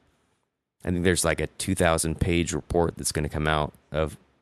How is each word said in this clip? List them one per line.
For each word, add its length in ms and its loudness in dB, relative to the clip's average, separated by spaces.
I 60 -4
think 140 0
there's, 200 2
like, 160 0
a 60 0
two 180 -2
thousand 460 2
page 320 2
report 460 0
that's 140 -4
gonna 180 -2
come 180 -2
out 240 0
of 280 -2